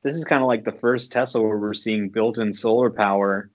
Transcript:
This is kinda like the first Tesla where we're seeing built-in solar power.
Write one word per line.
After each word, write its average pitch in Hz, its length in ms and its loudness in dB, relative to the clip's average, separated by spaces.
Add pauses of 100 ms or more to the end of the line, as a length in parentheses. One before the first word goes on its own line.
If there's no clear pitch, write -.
This 143 140 -4
is 165 80 -6
kinda 135 220 2
like 113 180 2
the 104 80 -4
first 120 400 -2
Tesla 123 300 0
where 107 160 0
we're 104 160 -4
seeing 107 340 -2
built-in 110 440 0
solar 113 380 2
power. 101 640 0